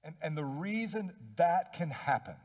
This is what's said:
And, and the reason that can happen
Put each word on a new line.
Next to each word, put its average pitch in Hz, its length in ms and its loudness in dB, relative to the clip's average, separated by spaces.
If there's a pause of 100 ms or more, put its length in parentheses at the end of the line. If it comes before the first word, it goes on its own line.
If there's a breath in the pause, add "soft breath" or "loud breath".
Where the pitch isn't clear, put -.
And, 156 180 -12
and 156 140 -2
the 151 80 0
reason 196 680 -2 (220)
that 170 380 4
can 165 180 -4
happen 135 540 0